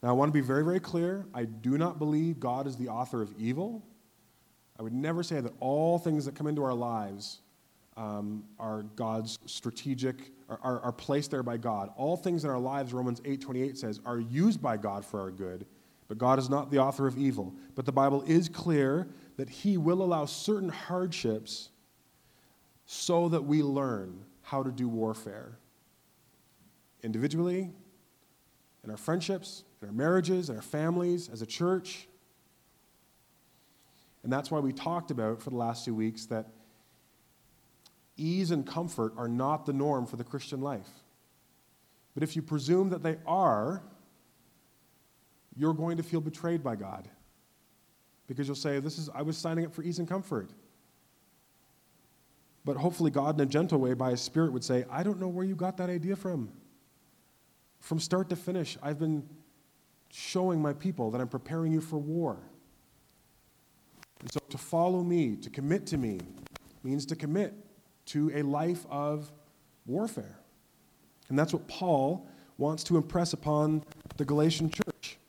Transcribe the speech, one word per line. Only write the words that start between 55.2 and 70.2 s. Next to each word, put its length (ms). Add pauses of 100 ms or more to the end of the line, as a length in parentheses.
where 180
you 100
got 220
that 120
idea 260
from." 340 (1300)
From 200
start 300
to 60
finish, 460
I've 160
been 260 (840)
showing 500
my 140
people 380
that 100
I'm 60
preparing 440
you 80
for 180
war. 420 (1800)
And 140
so 60 (100)
to 80
follow 460
me, 320
to 160
commit 360
to 100
me, 220 (640)
means 220
to 100
commit 380 (540)
to 260
a 80
life 480
of 420 (540)
warfare. 540 (880)